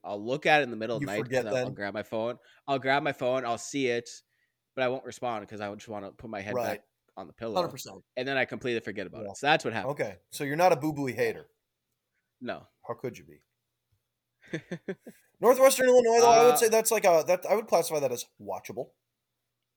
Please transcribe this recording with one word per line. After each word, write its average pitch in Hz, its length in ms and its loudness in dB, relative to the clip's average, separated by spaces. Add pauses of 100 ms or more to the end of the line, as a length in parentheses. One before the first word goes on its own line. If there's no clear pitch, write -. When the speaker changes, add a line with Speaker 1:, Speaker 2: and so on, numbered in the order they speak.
Speaker 1:
I'll 104 200 -8
look 135 220 -6
at 151 160 4
it - 20 -2
in 120 80 -6
the 113 60 -8
middle 113 200 -4
of 104 40 -6
Speaker 2:
You 98 40 -4
Speaker 1:
the 95 60 -6
night 107 140 -4
Speaker 2:
forget 120 200 -2
Speaker 1:
'cause - 0 -
I'll, 110 180 -2
I'll 127 60 -6
Speaker 2:
then? - 20 -10
Speaker 1:
grab 98 220 -8
my 104 100 -8
phone. 117 340 -6 (300)
I'll 139 120 -2
grab 135 240 0
my 143 100 -2
phone, 127 320 -2
I'll 117 120 -2
see 135 300 -4
it, 120 220 -2 (640)
but 131 80 -2
I 127 60 0
won't 131 160 -6
respond 113 420 -8
'cause 107 140 -12
I 101 140 -8
just 104 120 -18
wanna 101 240 -12
put - 180 -18
my 104 120 -10
head 107 200 -4
Speaker 2:
Right. 110 200 -6
Speaker 1:
back - 20 -20 (340)
on 95 100 -16
the 73 60 -20
pillow, 170 320 -4
Speaker 2:
Hundred 156 60 -8
percent. 104 320 -16 (140)
Speaker 1:
and 127 100 -6
then 139 100 -2
I 127 80 0
completely 117 360 -6
forget 98 260 -10
about 80 180 -14
Speaker 2:
Yeah. - 20 -10
Speaker 1:
it. 98 100 -14
So 139 100 -2
that's 156 180 4
what 117 80 -4
happens. 113 180 -4
Speaker 2:
Okay, 120 280 -6 (120)
so - 120 -8
you're 139 140 -4
not 180 160 6
a - 20 6
Boo 151 180 -4
Buie 135 200 -4
hater. 104 360 -4 (920)
Speaker 1:
No. 101 280 -10 (180)
Speaker 2:
How 117 80 -8
could - 220 -10
you 82 80 -20
be? 76 160 -20 (1000)
Speaker 1:
<laughs> - 720 -14 (280)
Speaker 2:
Northwestern, 262 460 6
Illinois, 233 340 6
though, 233 120 8
I 226 100 8
would 240 140 8
Speaker 1:
Uh, - 0 -
Speaker 2:
say 233 100 2
that's 220 240 4
like 214 140 0
a, 165 220 6
that, 180 180 0
I 175 100 2
would 220 120 -4
classify 165 340 2
that 131 100 0
as 117 140 -8 (160)
watchable. 101 500 -10 (840)